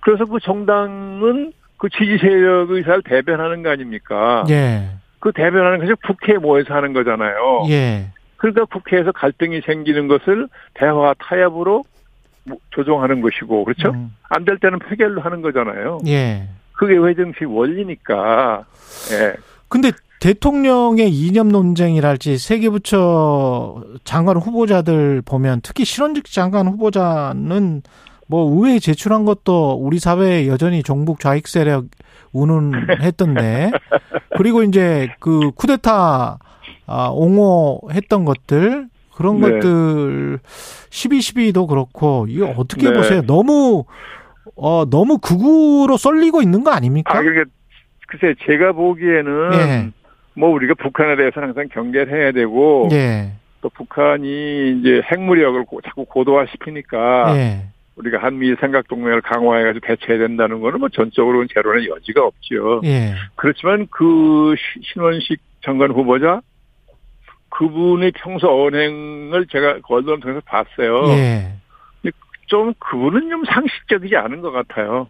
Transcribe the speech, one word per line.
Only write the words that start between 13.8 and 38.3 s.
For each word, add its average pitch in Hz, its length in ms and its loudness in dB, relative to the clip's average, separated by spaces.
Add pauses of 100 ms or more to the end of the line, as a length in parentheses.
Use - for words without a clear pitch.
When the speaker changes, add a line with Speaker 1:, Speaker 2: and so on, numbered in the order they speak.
Speaker 2:
음. 120 220 -8 (160)
Speaker 1:
안 165 160 -2
될 196 140 -2
때는 185 220 0
표결로 208 400 -2
하는 170 220 -8
거잖아요. 127 560 -4 (100)
Speaker 2:
예. 117 400 -2 (240)
Speaker 1:
그게 202 240 2
의회 170 180 4
정치 170 300 -4
원리니까. 117 1200 -2 (480)
예. 107 220 0 (340)
Speaker 2:
근데 254 240 2 (280)
대통령의 240 880 2
이념 180 400 2
논쟁이랄지 165 880 2
세계부처 160 1500 0 (200)
장관 170 340 2
후보자들 170 840 2
보면 131 380 0
특히 - 220 -4
실원직 285 400 -2
장관 190 420 0
후보자는 175 1160 -2 (440)
뭐 165 380 2
의회에 254 160 4
제출한 214 440 0
것도 175 560 0
우리 139 180 0
사회에 175 500 2
여전히 160 340 0
종북 147 380 -2
좌익 147 260 0
세력 147 380 0 (480)
운운했던데. 147 1400 0 (320)
Speaker 1:
<laughs> - 340 -8
Speaker 2:
그리고 226 260 2
이제 175 460 2 (120)
그 156 320 2
쿠데타, 175 840 0 (480)
아, 123 260 -4
옹호했던 175 1120 2
것들, 185 640 0 (260)